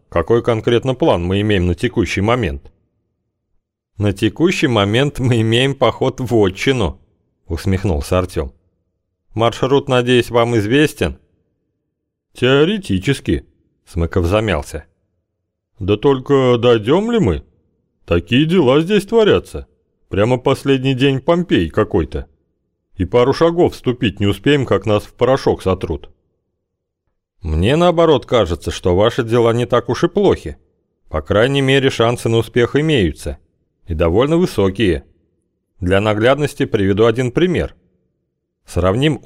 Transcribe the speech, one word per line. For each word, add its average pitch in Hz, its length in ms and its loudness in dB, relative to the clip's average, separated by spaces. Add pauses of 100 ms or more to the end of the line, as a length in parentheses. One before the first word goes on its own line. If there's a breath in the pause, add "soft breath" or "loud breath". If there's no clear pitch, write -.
(100)
какой 117 320 0
конкретно 120 520 0
план 107 300 0
мы 95 160 -2
имеем 104 260 0
на 87 80 0
текущий 113 460 -4
момент». 104 500 -2 (1300)
«На 101 160 -2
текущий 151 540 0
момент 117 540 0
мы 120 200 2
имеем 120 340 0
поход 131 460 -2
в 120 140 -2
Отчину», 107 680 0 (460)
усмехнулся 92 720 -2
Артём. 80 340 -4 (800)
«Маршрут, 123 560 0
надеюсь, 123 400 2
вам 120 300 0
известен?» 110 580 0 (1160)
«Теоретически», 135 1120 0 (400)
Смыков 85 400 -2
замялся. 95 580 -2 (960)
«Да 104 160 0
только 131 600 2
дойдём 123 540 2
ли 233 80 0
мы? 90 240 0 (600)
Такие 120 420 0
дела 156 340 2
здесь 202 260 0
творятся. 160 600 0 (420)
Прямо 113 300 0
последний 135 560 0
день 135 260 0
Помпей 165 480 0
какой-то. 82 600 -4 (680)
И 95 80 -4
пару 123 280 2
шагов 170 420 0
ступить 110 460 -4
не 101 60 0
успеем, 135 400 0
как 98 200 0
нас 104 160 2
в - 120 -20
порошок 123 480 0
сотрут». 87 480 -4 (1300)
Мне, 82 320 0
наоборот, 165 500 2
кажется, 90 460 -2
что 87 240 -2
ваши 113 300 0
дела 117 280 2
не 120 140 -2
так 120 220 -2
уж 127 160 -2
и 170 40 2
плохи. 127 500 -2 (520)
По 78 120 -4
крайней 135 380 0
мере, 135 300 2
шансы 120 380 -2
на 113 100 2
успех 117 380 0
имеются. 113 600 -2 (480)
И 82 80 -8
довольно 98 420 0
высокие. 98 680 0 (760)
Для 92 200 0
наглядности 123 680 0
приведу 101 380 0
один 117 280 0
пример. 156 420 -2 (880)
Сравним 151 600 0